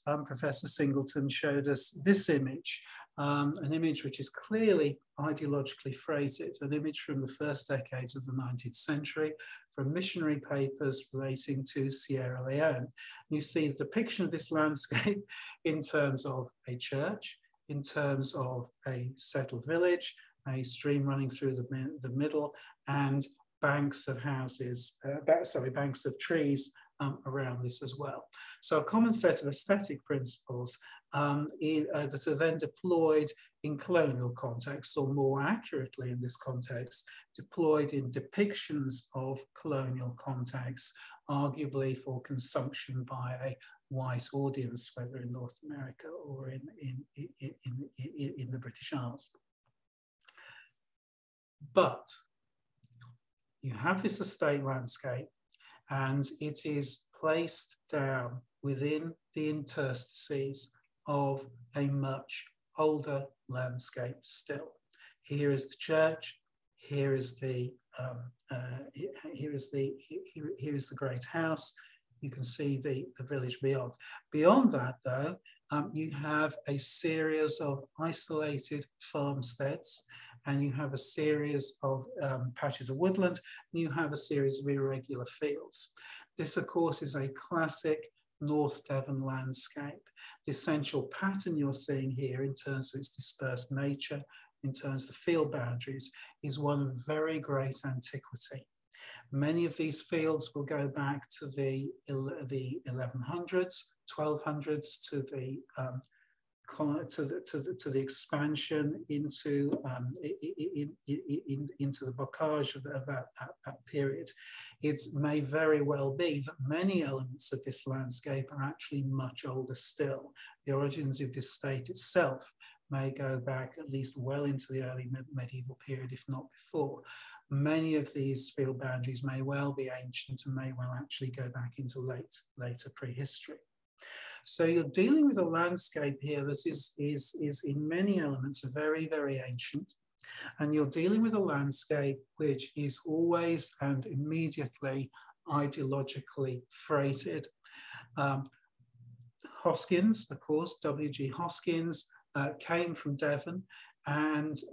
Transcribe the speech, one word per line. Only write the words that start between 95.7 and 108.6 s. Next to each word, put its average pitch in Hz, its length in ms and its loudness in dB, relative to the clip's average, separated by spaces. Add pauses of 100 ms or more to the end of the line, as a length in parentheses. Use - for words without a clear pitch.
is 143 160 -2
one 143 240 2
of 127 240 -2
very 156 340 0
great 135 360 -2 (100)
antiquity. 131 800 -8 (680)
Many 156 320 4
of 156 100 -2
these 156 260 0
fields 156 540 0
will 143 80 -2
go 143 240 0
back 139 420 -2 (100)
to 147 80 -8
the 135 440 0 (180)
el-, 135 220 -2 (160)
the 131 380 -2
eleven 127 360 -4
hundreds, 175 680 -2 (200)
twelve 151 320 0
hundreds, 147 680 -2
to 143 120 -2
the, 135 380 -6 (180)
um, 131 240 -4 (640)
con-, 151 420 0
to - 140 -2
the, 165 240 -2
to 151 120 -4
the, 131 160 -4
to - 140 -6
the 135 100 2
expansion 147 1080 0